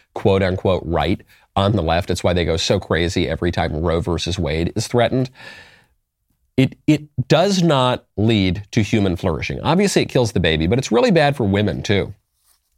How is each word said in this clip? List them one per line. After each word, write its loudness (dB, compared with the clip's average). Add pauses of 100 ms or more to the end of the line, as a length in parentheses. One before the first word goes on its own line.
(140)
quote 2
unquote, -2
right -2 (340)
on 2
the 0
left. 0
It's -4
why 2
they 0
go 0
so 0
crazy -2
every -2
time -2
Roe -2
versus -4
Wade -2
is -6
threatened. 0 (1300)
It, 0
it 2 (260)
does 2
not 2 (100)
lead 2
to 0
human 0
flourishing. -4
Obviously, 0
it -4
kills 0
the -2
baby, 2
but 2
it's -4
really 4
bad 2
for -2
women, 0
too. -2 (640)